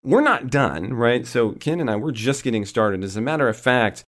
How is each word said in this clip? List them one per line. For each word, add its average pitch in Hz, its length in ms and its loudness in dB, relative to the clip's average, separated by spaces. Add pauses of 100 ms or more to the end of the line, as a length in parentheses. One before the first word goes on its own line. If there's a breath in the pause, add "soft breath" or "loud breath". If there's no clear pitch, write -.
we're 185 160 4
not 233 280 0
done, 107 440 0
right? 120 340 0
So 117 240 0
Ken 165 300 -4
and 127 80 -2
I, 104 80 0
we're 120 140 -4
just 123 340 -4
getting 110 200 0
started. 101 380 0
As 98 140 -8
a 110 40 -2
matter 143 280 0
of 107 80 -2
fact 120 520 0